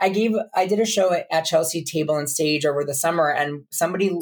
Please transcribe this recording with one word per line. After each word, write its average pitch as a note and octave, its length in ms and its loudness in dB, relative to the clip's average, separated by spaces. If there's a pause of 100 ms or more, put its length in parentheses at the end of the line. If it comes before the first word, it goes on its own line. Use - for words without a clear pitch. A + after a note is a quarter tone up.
I F#3+ 80 2
gave, G#3+ 220 2 (240)
I F#3 100 4
did G3+ 140 0
a A3 60 2
show F#3 280 2
at, - 180 -2
at D#3+ 140 0
Chelsea E3 380 0
Table D3+ 340 -2
and D3 120 -4
Stage D3+ 360 0
over C#3+ 180 0
the C#3+ 120 -4
summer, E3 340 0
and D3 420 -2
somebody F#3 400 0 (100)